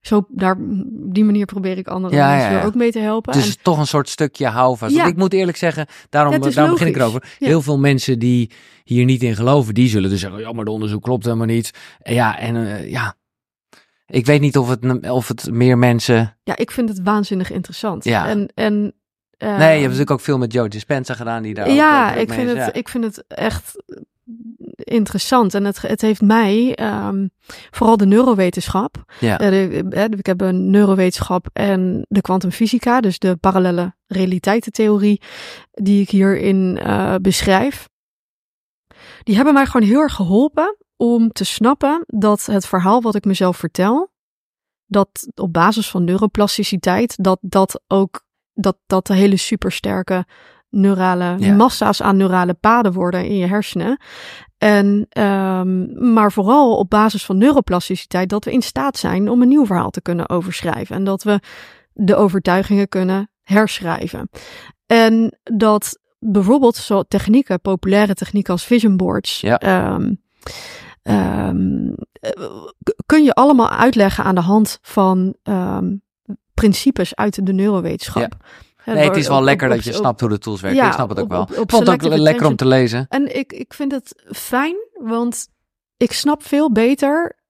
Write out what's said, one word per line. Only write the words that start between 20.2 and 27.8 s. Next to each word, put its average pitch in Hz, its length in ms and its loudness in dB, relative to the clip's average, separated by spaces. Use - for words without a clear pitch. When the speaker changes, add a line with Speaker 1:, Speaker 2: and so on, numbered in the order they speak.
Speaker 2:
veel 139 160 -2
met 117 160 -4
Joe 120 140 0
Dispenza 123 460 -6
gedaan, 113 300 -8
die 107 100 -8
daar 202 140 -4
ook, 269 60 4
Speaker 1:
Ja, 294 340 4
Speaker 2:
eh, - 40 -2
druk 226 100 -4
Speaker 1:
ik 220 60 -2
Speaker 2:
mee 226 100 -8
Speaker 1:
vind 247 120 -2
Speaker 2:
is. 240 160 -2
Speaker 1:
het, - 80 -6
Speaker 2:
Ja. - 60 -6
Speaker 1:
ik - 100 -12
vind 240 140 -6
het 214 240 -10
echt - 480 -8
interessant. 214 760 0
En 202 120 -2
het, 202 160 -4
het - 200 -4
heeft 214 200 0
mij, 220 540 2
ehm, 202 520 -4
vooral 226 260 2